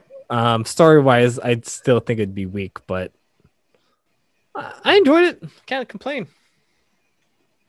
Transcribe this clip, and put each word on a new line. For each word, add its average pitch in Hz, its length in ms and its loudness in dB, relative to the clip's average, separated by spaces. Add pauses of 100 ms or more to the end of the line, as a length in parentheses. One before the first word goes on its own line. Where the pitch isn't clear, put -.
(300)
Um, 117 340 0
story-wise, 131 720 4
I'd 120 280 -4
still 120 340 -2
think 113 200 -4
it'd 98 140 -6
be 98 120 -8
weak, 95 400 -10
but 92 260 -8 (1400)
I, - 180 -14 (120)
I 339 120 4
enjoyed 339 280 4
it. 320 180 -4 (240)
Can't 254 220 -8
complain. 247 380 -10 (1400)